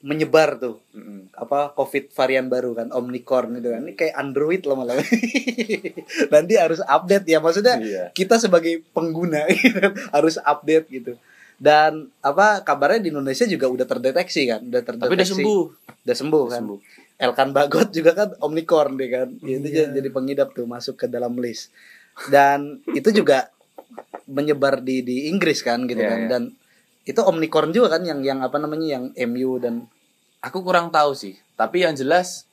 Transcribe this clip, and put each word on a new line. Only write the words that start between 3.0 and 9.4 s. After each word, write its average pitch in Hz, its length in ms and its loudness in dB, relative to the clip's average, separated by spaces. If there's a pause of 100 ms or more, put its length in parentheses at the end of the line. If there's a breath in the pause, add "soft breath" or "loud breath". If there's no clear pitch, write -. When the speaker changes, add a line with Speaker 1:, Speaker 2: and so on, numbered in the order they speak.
Speaker 1:
gitu 120 140 -6
kan. 117 160 -4
Ini 175 100 -12
kayak 160 220 -2
Android 143 480 -2
loh 139 100 0
malah. 123 220 -2
<laughs> 233 1400 -2
Nanti 196 240 4
harus 165 240 2
update 185 460 2
ya, 160 120 4
maksudnya 196 380 2
Speaker 2:
Iya. 98 340 -6
Speaker 1:
kita 190 280 2
sebagai 170 420 2 (100)
pengguna 165 580 -2